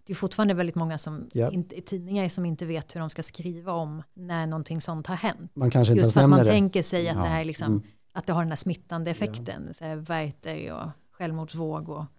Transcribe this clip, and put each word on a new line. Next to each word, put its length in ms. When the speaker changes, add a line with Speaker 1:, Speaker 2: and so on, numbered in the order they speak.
Speaker 1:
Det 80
är 20
fortfarande 400
väldigt 200
många 240
som 340
Speaker 2:
Ja. 180
Speaker 1:
inte, 280
i 40
tidningar 460
som 180
inte 200
vet 280
hur 60
de 100
ska 120
skriva 500
om 300
när 320
någonting 340
sånt 260
har 100
hänt. 380
Speaker 2:
Man 160
kanske 220
inte 120
Speaker 1:
Just 0
Speaker 2:
ens 100
Speaker 1:
för 60
att 100
man 80
Speaker 2:
nämner 140
det. 40
Speaker 1:
tänker 260
sig 260
att 80
Speaker 3:
Ja. 60
Speaker 1:
det 60
här, 160
liksom, 280
Speaker 2:
Mm. 100
Speaker 1:
att 140
det 60
har 100
den 80
här 60
smittande 540
Speaker 2:
Ja. 40
Speaker 1:
effekten. 600
Så 100
här, 120
Werther 760
och 180
självmordsvåg 760
och 160